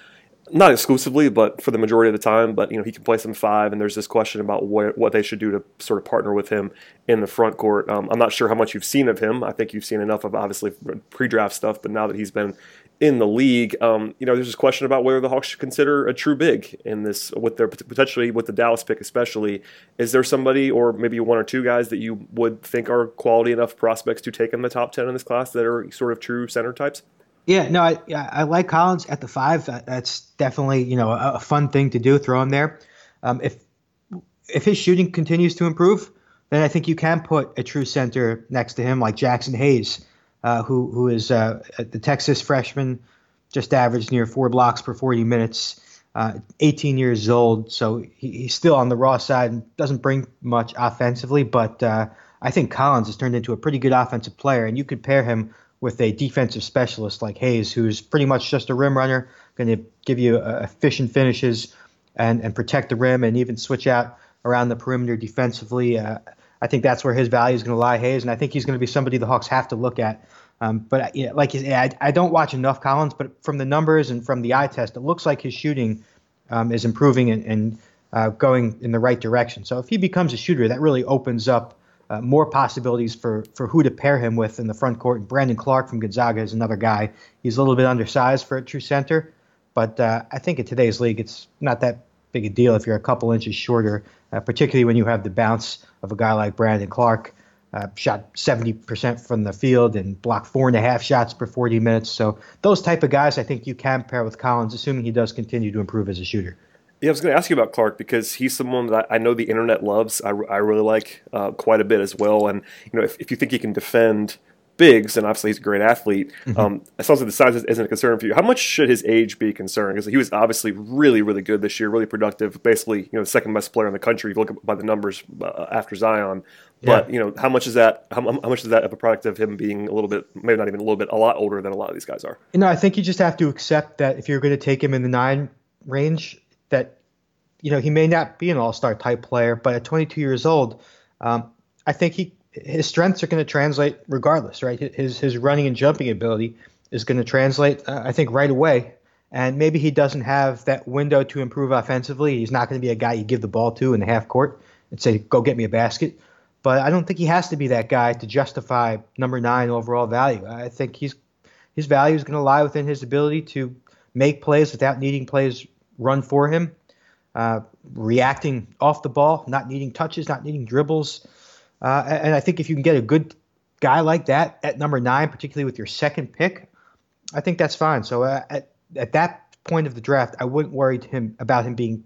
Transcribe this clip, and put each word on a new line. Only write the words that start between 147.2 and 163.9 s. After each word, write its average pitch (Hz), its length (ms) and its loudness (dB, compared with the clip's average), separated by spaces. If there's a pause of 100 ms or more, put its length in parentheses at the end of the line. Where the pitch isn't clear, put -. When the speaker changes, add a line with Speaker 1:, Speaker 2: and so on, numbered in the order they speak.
Speaker 2:
translate, 135 640 2
uh, 135 160 -6
I 131 100 -4
think, 135 180 0
right 139 180 2
away. 151 460 2 (360)
And 127 280 -2
maybe 156 180 2
he 151 140 0
doesn't 139 300 0
have 135 440 -2
that 135 220 -2
window 139 360 2
to 139 160 -8
improve 131 320 -4
offensively. 131 680 -2
He's 113 120 -4
not 123 160 0
gonna 131 140 -8
be 123 80 -2
a 117 60 -2
guy 117 180 -2
you 110 100 -4
give 110 180 -2
the 110 60 -6
ball 113 260 0
to 131 200 0
in 107 60 2
the 98 80 -2
half 113 200 0
court 139 320 -2 (300)
and 107 100 -14
say, 110 200 2
"Go 120 220 0
get 120 160 0
me 113 80 -2
a 98 40 -4
basket." 113 500 -2 (440)
But 131 160 4
I 139 100 0
don't 170 160 2
think 170 140 -6
he 170 80 0
has 175 220 2
to 156 80 -6
be 139 100 -2
that 117 220 0
guy 123 240 2
to 120 120 -12
justify 123 720 -2 (220)
number 127 200 -2
nine 120 300 0
overall 120 380 -2
value. 120 400 0
I 120 220 -12
think - 260 -8
he's, 139 180 -10 (640)
his 151 100 -4
value 143 300 6
is 147 80 -2
gonna 143 180 -4
lie 139 220 6
within 143 240 -2
his 135 160 -4
ability 147 400 0
to 131 320 -8 (400)